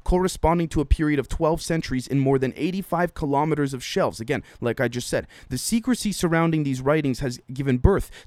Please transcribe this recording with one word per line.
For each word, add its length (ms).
corresponding 640
to 120
a 40
period 340
of 100
twelve 340
centuries 440
in 120
more 200
than 180
eighty-five 580
kilometers 600
of 100
shelves." 360
Again, 220
like 200
I 80
just 200
said, 180
the 100
secrecy 540
surrounding 520
these 160
writings 400
has 200
given 260
birth 320